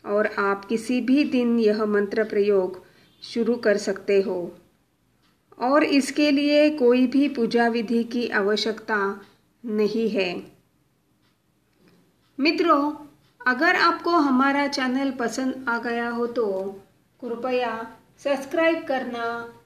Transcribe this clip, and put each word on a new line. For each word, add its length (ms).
और 200
आप 260
किसी 360
भी 240
दिन 360
यह 240
मंत्र 400
प्रयोग 600
शुरू 340
कर 200
सकते 440
हो 360
और 260
इसके 460
लिए 400
कोई 360
भी 220
पूजा 400
विधि 360
की 240
आवश्यकता 920
नहीं 440
है। 440
मित्रों, 560
अगर 300
आपको 340
हमारा 580
चैनल 420
पसंद 580
आ 100
गया 300
हो 180
तो 540
कृपया 800
सब्सक्राइब 680
करना 680